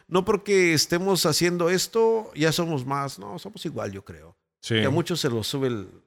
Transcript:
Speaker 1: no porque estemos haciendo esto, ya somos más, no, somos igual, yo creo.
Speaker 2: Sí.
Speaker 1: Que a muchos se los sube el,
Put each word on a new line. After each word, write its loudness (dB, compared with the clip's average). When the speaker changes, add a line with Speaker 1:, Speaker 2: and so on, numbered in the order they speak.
Speaker 1:
no 2
porque 4
estemos 2
haciendo 2
esto, 0
ya 2
somos -2
más, -6
no, -12
somos -14
igual, -6
yo -14
creo. -20
Speaker 2:
Sí. -2
Speaker 1:
Que 4
a 2
muchos 0
se 0
los -2
sube -2
el, -6